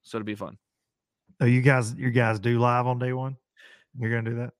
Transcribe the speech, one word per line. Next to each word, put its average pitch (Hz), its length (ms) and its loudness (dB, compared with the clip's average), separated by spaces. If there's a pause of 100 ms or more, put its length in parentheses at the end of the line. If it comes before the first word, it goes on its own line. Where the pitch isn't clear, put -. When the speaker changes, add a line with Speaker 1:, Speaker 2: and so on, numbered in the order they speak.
Speaker 1:
So - 140 -10
it'll 107 80 -6
be 107 100 -6
fun. 101 220 -14 (840)
Speaker 2:
Oh, 127 40 4
you 123 160 6
guys, 127 340 2
you 127 160 -4
guys 113 280 2
do 117 200 0
live 123 280 2
on 123 120 -2
day 127 140 -4
one? 131 220 -8 (640)
You're 113 160 -2
gonna 113 140 -4
do 117 80 -6
that? 120 220 -8